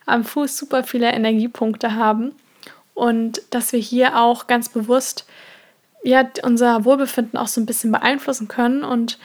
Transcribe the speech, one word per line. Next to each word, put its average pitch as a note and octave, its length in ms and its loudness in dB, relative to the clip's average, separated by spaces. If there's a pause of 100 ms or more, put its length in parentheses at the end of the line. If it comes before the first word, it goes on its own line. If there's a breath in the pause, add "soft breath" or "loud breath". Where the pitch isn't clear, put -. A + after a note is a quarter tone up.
am A#3 180 0
Fuß C#4 320 -4
super C4+ 260 -2
viele A#3+ 300 0
Energiepunkte A3 840 -2
haben A3+ 400 0 (600 loud breath)
und A3+ 560 -2
dass A#3+ 240 -4
wir A#3+ 60 0
hier B3 380 2
auch A#3 280 2
ganz A#3+ 240 0
bewusst, A#3+ 560 -2 (800 loud breath)
ja, B3+ 240 4 (140)
unser A#3 420 4
Wohlbefinden B3+ 540 0
auch A#3+ 100 -4
so - 120 -4
ein G#3+ 60 0
bisschen A#3 240 -2
beeinflussen B3+ 560 -2
können. B3+ 380 0
Und A#3 400 -2